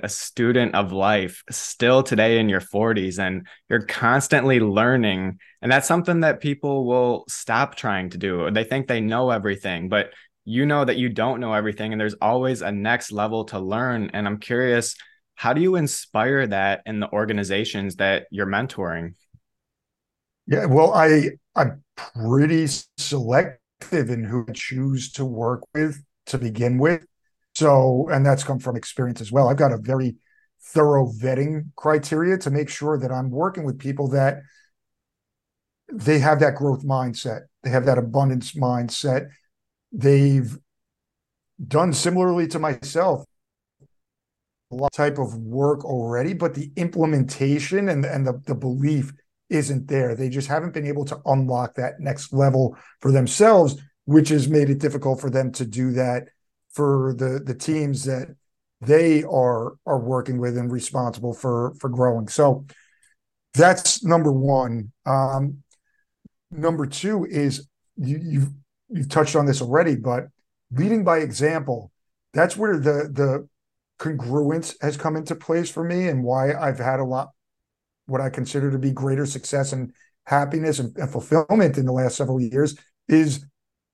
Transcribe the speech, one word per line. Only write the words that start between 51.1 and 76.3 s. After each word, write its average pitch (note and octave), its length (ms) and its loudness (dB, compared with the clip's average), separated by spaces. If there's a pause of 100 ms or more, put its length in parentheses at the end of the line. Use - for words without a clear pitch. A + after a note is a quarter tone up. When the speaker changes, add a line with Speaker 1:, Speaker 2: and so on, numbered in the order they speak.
Speaker 2:
unlock B2+ 480 0
that - 240 -6
next C#3 340 -6
level C3+ 420 2 (260)
for C3+ 100 4
themselves, C#3+ 640 6 (300)
which D3 240 6
has C#3+ 180 2
made D3 240 4
it C#3 80 0
difficult C3+ 420 -2
for C#3 80 -4
them C3 220 -2
to B2+ 140 -8
do B2 260 -4
that B2 380 -2 (440)
for C3+ 440 0
the, C3 260 -2
the C3 120 -6
teams D3 500 -2
that C3 300 -6 (460)
they D3+ 420 6
are, B2 520 0 (100)
are C3+ 140 0
working B2+ 400 -2
with A#2+ 180 -2
and B2 140 -4
responsible A#2+ 640 -4
for, A#2+ 460 -4
for C3+ 100 -6
growing. A#2+ 380 0
So C#3 380 2 (880)
that's F3 500 6
number E3 280 4
one. C3 600 0 (140)
Um, C3+ 580 -2 (880)
number D#3+ 340 0
two F#3 400 -2
is C#3+ 420 -2 (280)
you, D3 260 -4
you've, C#3+ 280 -2 (400)
you've D#3+ 200 -6
touched D3+ 260 2
on D3 100 2
this C#3 160 0
already, C#3+ 340 2
but B2 320 -4 (440)
leading G3 320 0
by E3+ 160 2
example, C3+ 720 -4 (420)
that's F3 240 2
where G#3 200 0
the, D3 340 0
the C#3 360 -2 (520)
congruence D3 800 -2
has C#3+ 160 -4
come D#3 180 -4
into D#3 200 -6
place E3 340 -4
for E3 140 -8
me F3+ 240 -2
and C3+ 160 -2
why C3 300 0